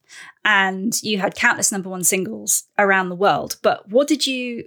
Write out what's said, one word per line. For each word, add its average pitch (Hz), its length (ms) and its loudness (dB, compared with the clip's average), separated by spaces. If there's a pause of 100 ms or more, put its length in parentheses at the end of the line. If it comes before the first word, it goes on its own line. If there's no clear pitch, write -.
(460)
and 190 580 2
you 214 160 -2
had 196 160 -2
countless - 360 0
number 190 180 -6
one 185 140 -8
singles 131 600 -2 (140)
around 196 320 4
the 180 60 -8
world. 156 460 0
But - 280 0
what 269 180 4
did 277 200 0
you 247 400 -6